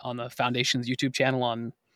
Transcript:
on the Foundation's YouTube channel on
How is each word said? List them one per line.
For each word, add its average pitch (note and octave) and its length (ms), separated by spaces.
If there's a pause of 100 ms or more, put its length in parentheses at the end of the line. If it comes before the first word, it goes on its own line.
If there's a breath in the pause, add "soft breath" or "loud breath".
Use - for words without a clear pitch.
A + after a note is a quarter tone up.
on B2 160
the A#2+ 100
Foundation's B2 600
YouTube C3 260
channel C3 280
on A#2 300 (240)